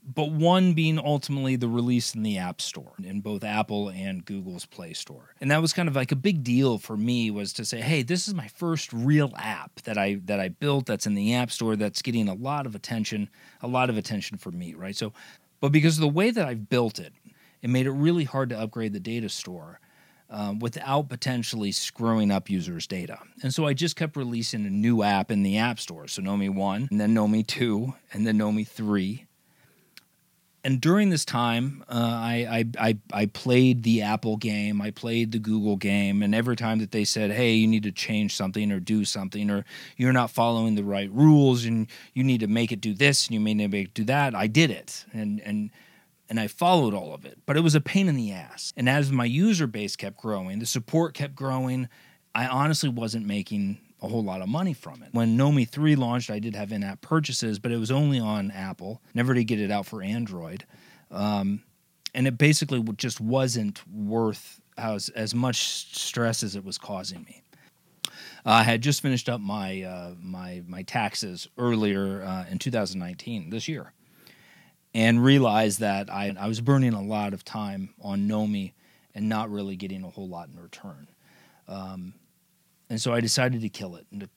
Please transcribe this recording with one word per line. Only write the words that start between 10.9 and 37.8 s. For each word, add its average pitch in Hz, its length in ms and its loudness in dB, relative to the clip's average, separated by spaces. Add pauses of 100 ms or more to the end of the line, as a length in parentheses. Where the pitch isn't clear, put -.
in 104 60 0
the 101 200 0
App 123 180 0
Store 113 240 -2
that's 104 260 -2
getting 117 280 0
a 92 40 -4
lot 135 320 -6
of 117 80 -10
attention, 104 560 -4 (320)
a 120 60 -8
lot 127 220 2
of 110 80 0
attention 101 400 -6
for - 120 -12
me," 87 260 -10
right? 95 200 -10
So, 107 160 -6 (480)
but 143 140 2
because 156 240 6
of 156 40 2
the 156 60 4
way 180 240 4
that 214 160 0
I've 113 220 -6
built 120 300 2
it, 80 120 -12 (500)
it 120 80 -2
made 127 160 2
it 135 60 0
really 156 320 4
hard 135 280 -2
to 113 60 -6
upgrade 110 360 -4
the 101 80 -8
data 113 260 -6
store, 85 540 -12 (480)
um, 104 300 -6
without 135 500 -2
potentially 120 640 -4
screwing 110 580 0
up 95 180 0
users' 87 380 -4
data. - 320 -8 (240)
And 131 100 -2
so 156 140 2
I 147 60 2
just 156 240 -2
kept 156 180 -4
releasing 117 500 -4
a 101 40 -2
new 107 340 4
app 101 280 4
in 101 120 4
the 98 140 4
App 113 240 0
Store. 78 260 -12
So - 140 -8
Nomi 98 280 0
one, 98 400 0
and 104 120 2
then 107 120 4
Nomi 107 320 4
two, 120 500 -2 (180)
and 104 120 0
then 110 120 4
Nomi 107 280 0
three. 104 600 -2 (1400)
And 135 180 0
during 190 300 6
this 156 120 0
time, 120 640 0
uh, 123 60 -10
I, 117 720 0 (120)
I, 113 120 2
I, 107 80 2 (160)
I 104 140 2
played 127 560 4
the 113 180 4
Apple 107 340 -2
game, 104 460 -2
I 104 100 -6
played 117 400 -2
the 117 80 -2
Google 104 380 0
game, 101 440 2
and 104 140 2
every 117 220 2
time 113 220 0
that 107 120 -4
they 107 140 0
said, 107 260 0
"Hey, 117 220 4
you 110 140 6
need 110 160 4